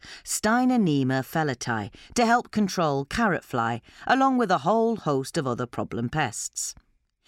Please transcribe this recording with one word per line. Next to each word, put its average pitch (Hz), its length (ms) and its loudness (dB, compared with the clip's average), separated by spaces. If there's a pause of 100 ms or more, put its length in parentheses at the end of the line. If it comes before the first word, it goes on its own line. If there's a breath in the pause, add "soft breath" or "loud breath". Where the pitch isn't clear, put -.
(220 loud breath)
Steinernema 202 1040 2
fellati 123 640 -4 (240 loud breath)
to 240 100 2
help 233 280 2
control 165 520 0
carrot 202 400 0
fly, 117 380 -2 (240 loud breath)
along 262 320 4
with 202 140 2
a 165 60 2
whole 220 380 2
host 135 400 -2
of 151 100 -2
other 123 200 -2
problem 117 420 -4
pests. - 680 -6 (520 loud breath)